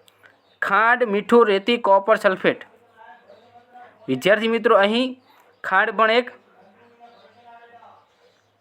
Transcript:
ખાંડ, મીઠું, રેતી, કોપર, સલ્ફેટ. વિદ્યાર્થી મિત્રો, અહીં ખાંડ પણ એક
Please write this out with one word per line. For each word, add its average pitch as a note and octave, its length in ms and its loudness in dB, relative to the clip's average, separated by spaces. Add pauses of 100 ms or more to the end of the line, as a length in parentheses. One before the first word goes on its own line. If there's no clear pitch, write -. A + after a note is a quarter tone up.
(600)
ખાંડ, A3+ 420 0
મીઠું, G#3+ 420 2
રેતી, G#3 320 0
કોપર, G3+ 380 2
સલ્ફેટ. F#3+ 500 -2 (1400)
વિદ્યાર્થી F#3+ 400 0
મિત્રો, A3+ 280 2
અહીં A#3 400 0 (480)
ખાંડ G3+ 260 0
પણ A3 200 0
એક A#3+ 220 -2 (2250)